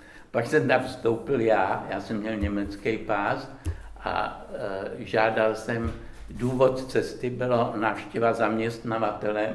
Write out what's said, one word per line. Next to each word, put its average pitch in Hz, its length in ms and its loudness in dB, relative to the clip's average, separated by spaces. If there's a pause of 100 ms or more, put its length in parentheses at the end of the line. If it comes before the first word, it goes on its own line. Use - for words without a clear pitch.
(320)
Pak 120 160 0
jsem 147 200 4
tam 127 160 4
vstoupil 117 580 0
já, 107 480 2
já 101 120 -6
jsem 113 160 -6
měl 110 180 -4
německý 101 600 -2
pás 110 540 -2 (520)
a, - 500 -4
eh, 98 460 -6
žádal 110 560 4
jsem, 117 360 -2 (380)
důvod 131 640 2
cesty - 380 0
bylo 120 500 2
návštěva 113 540 0
zaměstnavatele 110 1200 0